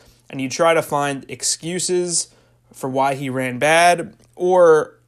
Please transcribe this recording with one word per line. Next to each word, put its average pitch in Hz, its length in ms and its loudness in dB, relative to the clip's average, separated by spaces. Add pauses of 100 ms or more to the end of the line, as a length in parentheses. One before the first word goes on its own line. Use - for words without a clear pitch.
(300)
and 135 120 -10
you 131 80 -6
try 165 240 0
to 160 80 2
find 143 480 -4
excuses 175 1000 -6 (460)
for - 160 -10
why 135 260 -2
he 139 140 -8
ran 127 300 -6
bad 165 540 2 (220)
or 175 720 4